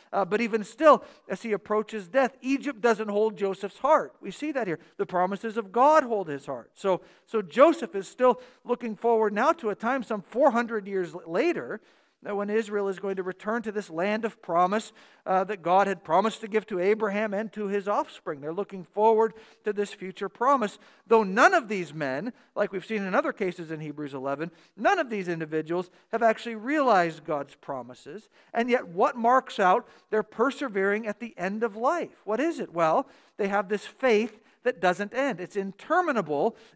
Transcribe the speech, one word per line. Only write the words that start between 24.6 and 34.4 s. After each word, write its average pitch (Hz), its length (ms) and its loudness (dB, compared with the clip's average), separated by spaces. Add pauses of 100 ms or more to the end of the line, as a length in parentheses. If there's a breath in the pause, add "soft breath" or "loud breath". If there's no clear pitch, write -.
none 349 240 0
of 277 100 -4
these 190 200 -6
individuals 165 600 -4 (220 soft breath)
have 226 100 -2
actually 226 340 0
realized 214 680 2
God's 143 320 -6
promises. 135 720 -12 (260 soft breath)
And 247 160 0
yet 240 200 0
what 202 260 0
marks 247 420 2
out 202 300 4 (220 soft breath)
their 214 140 0
persevering 220 840 -2
at 208 140 -8
the 233 160 -12
end 196 260 -4
of 208 140 -4
life? 262 480 -2
What 220 160 -2
is 302 180 -2
it? 170 140 -8
Well, 170 340 2 (300 soft breath)
they 208 100 -2
have 202 220 0
this 208 160 -4
faith 233 560 0 (220 soft breath)